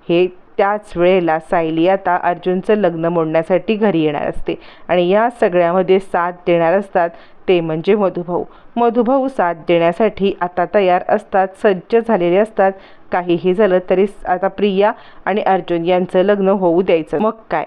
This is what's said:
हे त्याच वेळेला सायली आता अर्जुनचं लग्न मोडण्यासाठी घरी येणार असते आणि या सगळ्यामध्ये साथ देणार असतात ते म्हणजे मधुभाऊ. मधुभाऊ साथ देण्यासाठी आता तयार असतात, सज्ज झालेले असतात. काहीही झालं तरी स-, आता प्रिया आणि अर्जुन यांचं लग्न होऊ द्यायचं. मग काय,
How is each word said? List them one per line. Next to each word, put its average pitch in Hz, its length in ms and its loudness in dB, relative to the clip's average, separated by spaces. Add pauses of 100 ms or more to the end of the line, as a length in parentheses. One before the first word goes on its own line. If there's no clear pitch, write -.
हे 180 180 2 (300)
त्याच 208 400 -2
वेळेला 175 420 2
सायली 165 480 -2
आता 190 360 0
अर्जुनचं 180 500 -2
लग्न 170 320 0
मोडण्यासाठी 170 720 0
घरी 202 240 0
येणार 151 280 -2
असते - 280 -6 (320)
आणि 175 220 0
या 214 200 2 (100)
सगळ्यामध्ये 180 600 2
साथ 175 320 -4
देणार 170 420 0
असतात 190 360 0 (380)
ते 180 140 2
म्हणजे 165 340 0
मधुभाऊ. 180 480 -2 (320)
मधुभाऊ 240 520 0
साथ 185 260 -2
देण्यासाठी 175 880 0
आता 175 240 -4 (100)
तयार 185 340 2
असतात, 202 380 0 (160)
सज्ज 202 340 0 (100)
झालेले 175 300 2
असतात. 202 340 2 (400)
काहीही 180 420 0
झालं 185 260 2 (100)
तरी 190 180 2
स-, - 180 -18
आता 185 220 -2
प्रिया 196 440 0 (340)
आणि 202 160 -2
अर्जुन 175 440 -2
यांचं 180 360 0
लग्न 196 260 2
होऊ 185 340 2
द्यायचं. 165 380 -2
मग 214 120 0 (200)
काय, 160 160 -2